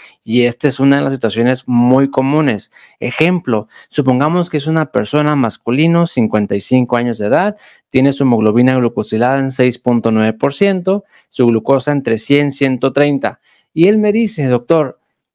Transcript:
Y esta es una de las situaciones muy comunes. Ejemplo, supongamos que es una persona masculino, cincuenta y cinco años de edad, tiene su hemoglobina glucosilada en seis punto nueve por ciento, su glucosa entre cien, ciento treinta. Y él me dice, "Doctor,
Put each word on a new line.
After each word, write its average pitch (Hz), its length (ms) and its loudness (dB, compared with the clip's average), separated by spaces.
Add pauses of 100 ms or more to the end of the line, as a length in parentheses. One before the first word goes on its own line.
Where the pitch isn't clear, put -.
(240)
Y 120 200 0
esta 120 240 -2
es 131 120 -2
una 139 180 4
de 143 60 -2
las 135 100 -2
situaciones 123 540 -2
muy 127 440 2
comunes. 135 600 -2 (280)
Ejemplo, 135 680 -2 (220)
supongamos 147 600 0
que 156 80 -2
es 143 100 -8
una 160 240 0
persona 147 440 0
masculino, 147 720 0
cincuenta 107 480 -2
y 101 60 -2
cinco 123 340 0
años 120 220 -2
de 104 80 -4
edad, 180 320 0 (320)
tiene 131 220 2
su 139 120 -2
hemoglobina 120 520 2
glucosilada 120 640 -2
en 135 120 -4
seis 127 280 0
punto 117 320 0
nueve 110 220 2
por 139 200 -2
ciento, 196 520 -2 (220)
su 123 200 0
glucosa 131 440 0
entre 135 260 -2
cien, 143 340 0
ciento 131 420 -2
treinta. 143 460 -2 (340)
Y 165 140 2
él 214 120 2
me 208 120 0
dice, 208 360 -2
"Doctor, 127 520 0 (360)